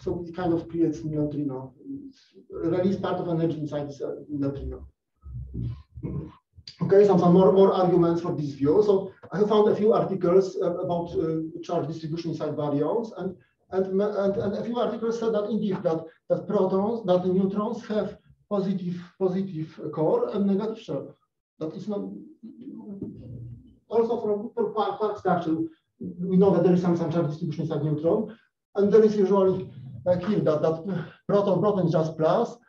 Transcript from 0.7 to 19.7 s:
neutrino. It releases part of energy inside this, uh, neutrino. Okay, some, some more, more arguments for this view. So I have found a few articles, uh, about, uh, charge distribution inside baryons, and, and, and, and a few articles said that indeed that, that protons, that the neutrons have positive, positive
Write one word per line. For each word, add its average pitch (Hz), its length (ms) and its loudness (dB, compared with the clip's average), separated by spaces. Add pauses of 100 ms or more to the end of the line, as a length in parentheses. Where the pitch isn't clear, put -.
neutrino. 147 720 -4 (120)
It 139 300 -12 (340)
releases 180 520 0
part 185 160 -2
of - 100 -4
energy 160 320 0
inside 143 300 -6
this, - 120 -12
uh, - 140 -6 (140)
neutrino. 139 580 -6 (1900)
Okay, 202 240 6
some, 185 140 4
some 175 140 6
more, 190 180 8
more 190 220 6
arguments 170 480 4
for 160 120 -4
this 139 200 -4
view. 151 320 4
So 190 260 2 (200)
I 170 80 -2
have 208 100 4
found 214 200 4
a - 60 2
few 214 180 4
articles, 185 680 2
uh, 175 160 -2
about, 175 340 -4
uh, 160 500 -4
charge 165 260 -4
distribution 160 440 -6
inside 147 240 -4
baryons, 147 600 -2
and, 180 180 -8 (360)
and, 190 300 0
and, 196 360 0
and 208 180 -2
a 214 80 -6
few 240 160 -4
articles 226 400 -2
said 226 140 -2
that 208 160 -2
indeed 208 340 -2
that, 165 220 -2 (240)
that - 180 -2
protons, 196 580 0
that 180 180 2
the 185 60 0
neutrons 208 580 0
have 208 300 -4 (320)
positive, 185 520 -2 (180)
positive 175 600 -4 (140)